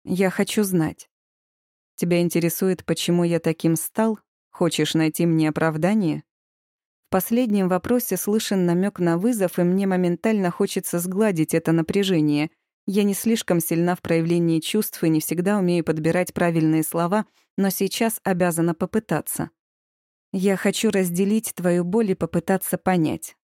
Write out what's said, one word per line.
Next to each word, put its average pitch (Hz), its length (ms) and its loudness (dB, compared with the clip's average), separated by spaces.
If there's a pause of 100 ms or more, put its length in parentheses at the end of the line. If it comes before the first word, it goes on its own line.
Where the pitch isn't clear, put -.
Я 185 260 0
хочу 208 340 -2
знать». 175 440 -2 (880)
«Тебя 175 260 0
интересует, 170 640 0
почему 175 380 0
я 170 160 0
таким 165 380 0
стал? 220 420 -2 (360)
Хочешь 156 400 0
найти 160 320 2
мне 160 220 2
оправдание?» 160 720 0 (840)
В - 20 -8
последнем 202 580 2
вопросе 185 480 0
слышен 202 500 0
намек 180 340 0
на 170 180 2
вызов, 196 400 0
и 180 40 2
мне 190 260 2
моментально 180 640 0
хочется 185 480 -2
сгладить 185 540 0
это 165 180 2
напряжение. 156 800 2 (340)
Я 202 160 0
не 202 120 2
слишком 220 440 0
сильна 175 380 0
в - 40 -16
проявлении 165 600 2
чувств - 420 -4
и 170 60 2
не 160 120 2
всегда 180 380 -2
умею 175 260 0
подбирать 165 480 -2
правильные 160 520 2
слова, 175 420 -2 (300)
но 196 140 2
сейчас 208 520 -2
обязана 175 520 0
попытаться. - 760 -4 (840)
«Я 190 240 0
хочу 208 340 0
разделить 196 640 0
твою 175 260 0
боль 190 300 0
и - 20 2
попытаться 180 640 -2
понять. 170 580 -2 (140)